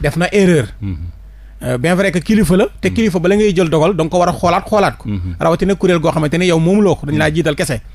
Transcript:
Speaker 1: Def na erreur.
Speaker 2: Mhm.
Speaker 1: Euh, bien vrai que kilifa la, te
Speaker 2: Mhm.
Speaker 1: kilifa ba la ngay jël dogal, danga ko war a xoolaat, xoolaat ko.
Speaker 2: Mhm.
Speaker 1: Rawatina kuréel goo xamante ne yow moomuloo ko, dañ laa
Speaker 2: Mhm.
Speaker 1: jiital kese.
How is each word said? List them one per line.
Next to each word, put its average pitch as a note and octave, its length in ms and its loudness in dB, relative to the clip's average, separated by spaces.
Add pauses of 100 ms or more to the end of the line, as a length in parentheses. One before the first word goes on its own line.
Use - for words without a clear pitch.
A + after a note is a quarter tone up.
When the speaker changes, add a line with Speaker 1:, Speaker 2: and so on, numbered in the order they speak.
Speaker 1:
Def C#3+ 140 -2
na F3 180 -2
erreur. F3+ 340 4 (140)
Speaker 2:
Mhm. F#2+ 140 -6 (680)
Speaker 1:
Euh, B2+ 160 -4
bien D#3+ 180 0
vrai G3 180 0
que F3+ 60 -2
kilifa F#3+ 360 2
la, G#3 120 4 (120)
te - 80 -2
Speaker 2:
Mhm. F#3 80 -4
Speaker 1:
kilifa G3 240 0
ba E3 80 -2
la G3 80 4
ngay G#3 180 2
jël E3+ 160 2
dogal, D#3+ 240 2
danga D#3+ 160 -2
ko F3+ 100 0
war F3 100 2
a - 20 0
xoolaat, F3 340 0
xoolaat G3 320 0
ko. - 120 -12
Speaker 2:
Mhm. F#2 280 -6
Speaker 1:
Rawatina F3 380 0
kuréel F3+ 240 2
goo D#3+ 120 0
xamante D#3 260 -2
ne F3+ 80 0
yow E3 140 2
moomuloo F#3 360 4
ko, - 120 -8
dañ D3 100 -2
laa D#3 100 2
Speaker 2:
Mhm. D#3 80 -2
Speaker 1:
jiital D#3 200 0
kese. D3+ 260 -4 (140)